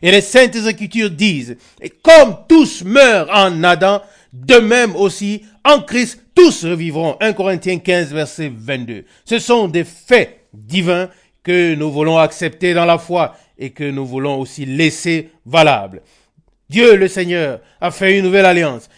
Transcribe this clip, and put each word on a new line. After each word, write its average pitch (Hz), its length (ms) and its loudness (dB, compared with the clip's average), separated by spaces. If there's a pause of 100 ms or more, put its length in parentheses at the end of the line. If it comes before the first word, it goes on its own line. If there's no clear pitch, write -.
Et 175 100 0
les 196 120 4
Saintes 247 340 2
Écritures 214 540 -4
disent, 147 480 -4 (240)
et - 80 -14
comme 311 480 4 (100)
tous 320 360 2
meurent 214 460 2
en 185 320 0
Adam, 180 380 2 (320)
de 131 240 2
même 226 400 2
aussi 202 480 -4 (200)
en 285 180 4
Christ, 247 420 -6 (100)
tous 339 300 6
revivront. 165 560 -4
Un 214 140 0
Corinthiens 185 460 -4
quinze, 175 300 -2
verset 151 460 -8
vingt-deux. 113 480 -10 (220)
Ce 226 120 -2
sont 226 300 0
des 165 160 -4
faits - 680 -2
divins 175 560 -4 (320)
que 175 320 0
nous 151 180 -4
voulons 151 240 0
accepter 160 560 -2
dans 170 140 0
la 170 100 2
foi 170 400 -6 (220)
et 135 120 -12
que 147 180 -10
nous 139 180 -8
voulons 135 340 -6
aussi 135 260 -12
laisser 160 640 -4 (140)
valable. 120 580 0 (640)
Dieu 220 280 6
le 190 120 0
Seigneur 175 520 -4 (200)
a 175 100 -4
fait 190 280 0
une 196 60 -2
nouvelle 190 220 4
alliance. 165 520 0